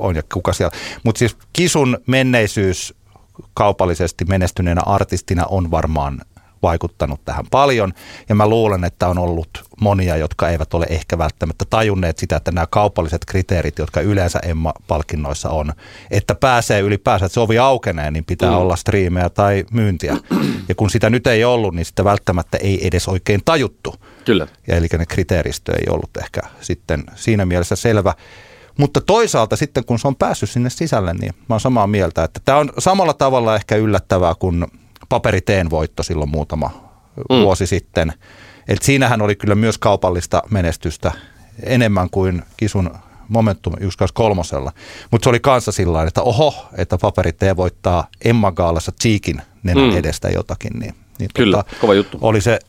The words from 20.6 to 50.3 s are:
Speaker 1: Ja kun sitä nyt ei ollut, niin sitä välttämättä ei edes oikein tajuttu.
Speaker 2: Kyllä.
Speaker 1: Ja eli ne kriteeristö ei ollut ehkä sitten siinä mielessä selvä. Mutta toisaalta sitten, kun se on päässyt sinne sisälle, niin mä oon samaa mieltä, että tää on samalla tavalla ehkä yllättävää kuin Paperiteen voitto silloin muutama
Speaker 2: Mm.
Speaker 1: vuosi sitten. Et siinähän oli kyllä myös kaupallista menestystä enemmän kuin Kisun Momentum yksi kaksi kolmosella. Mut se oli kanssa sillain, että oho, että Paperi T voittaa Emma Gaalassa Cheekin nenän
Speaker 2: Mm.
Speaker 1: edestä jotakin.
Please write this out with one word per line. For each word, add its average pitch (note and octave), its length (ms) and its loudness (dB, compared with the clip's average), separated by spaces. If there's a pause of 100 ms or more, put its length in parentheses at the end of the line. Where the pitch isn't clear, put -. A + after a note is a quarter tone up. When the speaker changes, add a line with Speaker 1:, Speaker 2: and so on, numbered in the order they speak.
Speaker 1:
Ja F#2 60 -2
kun G#2 160 0
sitä - 200 2
nyt B2 160 2
ei A#2 180 4
ollut, A2+ 300 2
niin E2+ 120 -4
sitä - 180 -2
välttämättä F#2 540 0
ei F#2+ 280 0
edes F2 220 0
oikein F#2+ 360 0
tajuttu. D3+ 500 -2 (300)
Speaker 2:
Kyllä. F2+ 220 2 (220)
Speaker 1:
Ja F2 80 2
eli E2+ 100 2 (120)
ne E2+ 80 -2
kriteeristö - 680 -2
ei G1+ 180 -2
ollut - 280 -6
ehkä - 220 -10 (200)
sitten D#2 440 -4 (100)
siinä G#2 320 0
mielessä F2+ 300 0
selvä. G2+ 380 2 (640)
Mutta C#3+ 220 2
toisaalta F3+ 560 2
sitten, C#3 280 -2
kun A#2+ 140 -2
se C#3+ 100 -2
on C3 80 -2
päässyt - 340 -2
sinne B2 200 -2
sisälle, G#2 440 -2
niin G2+ 180 -6 (160)
mä A2+ 60 0
oon G#2+ 60 0
samaa A#2+ 260 2
mieltä, G2+ 380 0
että - 200 -6
tää C3+ 120 4
on D3 220 2
samalla F3+ 360 2
tavalla B2 420 2
ehkä G#2+ 200 -2
yllättävää F#2+ 580 2
kuin E2+ 320 -2 (420)
Paperiteen F#2+ 600 0
voitto D#2 320 -2
silloin D2+ 280 -4
muutama D2+ 400 -4 (460)
Speaker 2:
Mm. - 260 0
Speaker 1:
vuosi F#2+ 240 4
sitten. - 460 -2 (560)
Et G2+ 140 0
siinähän B2 400 2
oli G#2 140 2
kyllä G2+ 180 0
myös A2 240 2
kaupallista F#2 720 2
menestystä F2 600 -2 (500)
enemmän G#2+ 480 0
kuin F#2 320 -2 (140)
Kisun G2 340 -2 (380)
Momentum G#2+ 520 0
yksi F#2+ 180 -4
kaksi F#2+ 160 0
kolmosella. F2 580 0 (380)
Mut A2+ 120 2
se C3 60 2
oli A#2 120 4
kanssa B2 320 2
sillain, E2 360 0
että - 140 -2
oho, B2+ 440 0 (100)
että F2+ 220 -2
Paperi F#2 340 0
T - 80 -20 (160)
voittaa F2+ 500 -2 (180)
Emma A2+ 280 2
Gaalassa E2+ 400 -2 (100)
Cheekin G2 400 0 (200)
nenän B2 280 4
Speaker 2:
Mm. F#2 60 2
Speaker 1:
edestä E2 320 -2
jotakin. F#2 520 -4